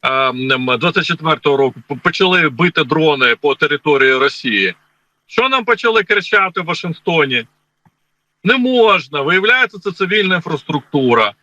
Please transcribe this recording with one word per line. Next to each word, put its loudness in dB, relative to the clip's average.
а, 0
м, -2
двадцять 0
четвертого 0
року 0
п-, -8
почали 2
бити 0
дрони 2
по 2
території 2
Росії. -2
Що 0
нам -2
почали 0
кричати 0
в -8
Вашингтоні? -2
«Не 2
можна, 2
виявляється, 0
це -8
цивільна -2
інфраструктура. -2